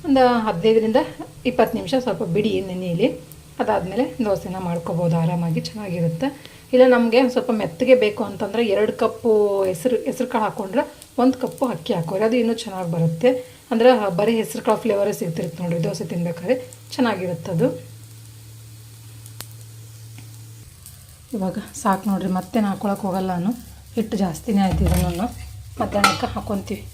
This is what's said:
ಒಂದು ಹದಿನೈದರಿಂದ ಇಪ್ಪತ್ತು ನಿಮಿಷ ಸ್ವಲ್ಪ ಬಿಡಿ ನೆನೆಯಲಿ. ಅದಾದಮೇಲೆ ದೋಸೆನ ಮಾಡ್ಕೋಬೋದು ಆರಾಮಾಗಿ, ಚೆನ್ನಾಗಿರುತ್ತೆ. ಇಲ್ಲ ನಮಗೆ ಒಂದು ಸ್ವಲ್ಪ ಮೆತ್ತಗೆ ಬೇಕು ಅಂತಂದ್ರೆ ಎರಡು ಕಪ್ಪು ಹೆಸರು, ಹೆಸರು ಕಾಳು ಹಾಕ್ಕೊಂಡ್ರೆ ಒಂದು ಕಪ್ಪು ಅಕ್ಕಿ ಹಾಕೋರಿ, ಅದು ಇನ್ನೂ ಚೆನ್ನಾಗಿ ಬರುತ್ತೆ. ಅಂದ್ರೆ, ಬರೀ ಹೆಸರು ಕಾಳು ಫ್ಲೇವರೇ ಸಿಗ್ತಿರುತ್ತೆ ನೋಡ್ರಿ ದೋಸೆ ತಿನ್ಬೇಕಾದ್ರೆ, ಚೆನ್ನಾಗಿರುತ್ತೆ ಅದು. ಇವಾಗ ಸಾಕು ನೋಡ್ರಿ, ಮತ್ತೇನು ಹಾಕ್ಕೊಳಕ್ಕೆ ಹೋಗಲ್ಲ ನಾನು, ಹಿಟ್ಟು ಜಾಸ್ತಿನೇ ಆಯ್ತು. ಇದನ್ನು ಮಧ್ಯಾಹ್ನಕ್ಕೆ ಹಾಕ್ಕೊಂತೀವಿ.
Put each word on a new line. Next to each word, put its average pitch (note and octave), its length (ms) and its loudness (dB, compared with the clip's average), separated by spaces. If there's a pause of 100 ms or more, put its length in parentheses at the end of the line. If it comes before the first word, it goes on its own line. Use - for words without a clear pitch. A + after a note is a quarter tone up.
ಒಂದು B3+ 340 6
ಹದಿನೈದರಿಂದ A3 560 4 (500)
ಇಪ್ಪತ್ತು A#3 320 2
ನಿಮಿಷ F#3+ 220 -4
ಸ್ವಲ್ಪ A3+ 240 -2
ಬಿಡಿ F#3+ 380 0
ನೆನೆಯಲಿ. F#3 460 -2 (520)
ಅದಾದಮೇಲೆ G#3+ 640 -2
ದೋಸೆನ F#3+ 320 -2
ಮಾಡ್ಕೋಬೋದು E3+ 600 -2
ಆರಾಮಾಗಿ, E3 440 0
ಚೆನ್ನಾಗಿರುತ್ತೆ. G3 960 -4 (160)
ಇಲ್ಲ B3+ 140 8
ನಮಗೆ A#3 340 6
ಒಂದು B3 100 4
ಸ್ವಲ್ಪ A#3+ 200 -2
ಮೆತ್ತಗೆ A3 440 4
ಬೇಕು G#3+ 280 2
ಅಂತಂದ್ರೆ G3+ 440 -2
ಎರಡು G#3 260 2
ಕಪ್ಪು G#3+ 680 2
ಹೆಸರು, F#3+ 420 0
ಹೆಸರು B3 220 -4
ಕಾಳು A3 160 0
ಹಾಕ್ಕೊಂಡ್ರೆ G3+ 500 -4 (260)
ಒಂದು C4 180 4
ಕಪ್ಪು - 280 -4
ಅಕ್ಕಿ G#3+ 280 -4
ಹಾಕೋರಿ, F#3 300 -2
ಅದು A3+ 120 2
ಇನ್ನೂ A#3 180 2
ಚೆನ್ನಾಗಿ F#3 380 -6
ಬರುತ್ತೆ. E3+ 380 2 (420)
ಅಂದ್ರೆ, A3+ 440 4
ಬರೀ G#3+ 200 2
ಹೆಸರು A3+ 260 -4
ಕಾಳು G#3+ 160 2
ಫ್ಲೇವರೇ G3+ 360 0
ಸಿಗ್ತಿರುತ್ತೆ E3+ 500 -6
ನೋಡ್ರಿ E3+ 200 -2
ದೋಸೆ - 220 -4
ತಿನ್ಬೇಕಾದ್ರೆ, F3 680 -4 (200)
ಚೆನ್ನಾಗಿರುತ್ತೆ F#3 600 -2
ಅದು. - 460 -2 (3250)
ಇವಾಗ F#3 240 -4 (240)
ಸಾಕು G3 280 0
ನೋಡ್ರಿ, F#3+ 200 -2
ಮತ್ತೇನು F#3 380 0
ಹಾಕ್ಕೊಳಕ್ಕೆ G3 400 -4
ಹೋಗಲ್ಲ F#3+ 200 -2
ನಾನು, F3+ 240 -2 (440)
ಹಿಟ್ಟು A3 220 -2
ಜಾಸ್ತಿನೇ G3 440 0
ಆಯ್ತು. F#3 220 2
ಇದನ್ನು F3 400 2 (580)
ಮಧ್ಯಾಹ್ನಕ್ಕೆ G3+ 460 0
ಹಾಕ್ಕೊಂತೀವಿ. G3+ 680 -6